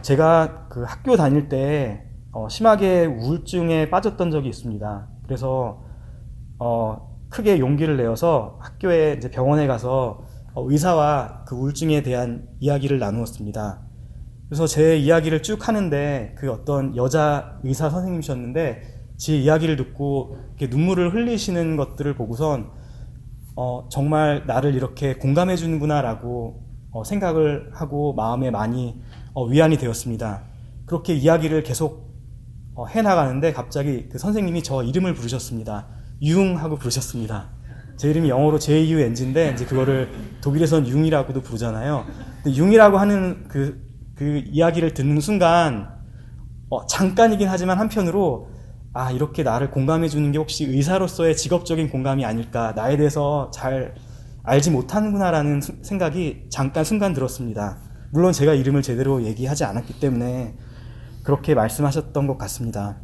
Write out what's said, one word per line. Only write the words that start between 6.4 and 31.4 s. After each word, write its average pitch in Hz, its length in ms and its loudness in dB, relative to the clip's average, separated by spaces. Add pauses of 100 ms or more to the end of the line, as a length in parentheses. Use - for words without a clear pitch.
어, 117 600 -4 (100)
크게 202 300 2
용기를 143 380 2
내어서 117 640 0
학교에 160 560 2
이제 120 120 -8
병원에 143 380 2
가서, 127 560 0 (320)
어, 131 140 -4
의사와 147 760 2
그 123 100 -10
우울증에 143 480 0
대한 123 440 -2 (120)
이야기를 139 400 2
나누었습니다. 107 840 -4 (680)
그래서 156 200 0
제 156 300 6
이야기를 156 440 4
쭉 214 260 -4
하는데 147 720 0
그 135 140 -4
어떤 135 440 -2
여자 147 680 2
의사 135 260 0
선생님이셨는데 147 920 -2 (340)
제 156 180 0
이야기를 151 420 4
듣고 139 600 -4 (120)
이렇게 - 180 -6
눈물을 175 440 2
흘리시는 196 640 0
것들을 143 380 -2
보고선, 123 560 -2 (840)
어, 123 340 -6
정말 147 560 2
나를 139 300 2
이렇게 131 400 -2
공감해 175 400 2
주는구나라고, 131 1080 -2 (280)
어, 113 120 -8
생각을 160 680 0
하고 143 400 -4
마음에 120 380 0
많이, 117 500 -2 (320)
어, 127 120 -4
위안이 151 320 6
되었습니다. 113 680 -4 (420)
그렇게 170 300 -2
이야기를 156 480 4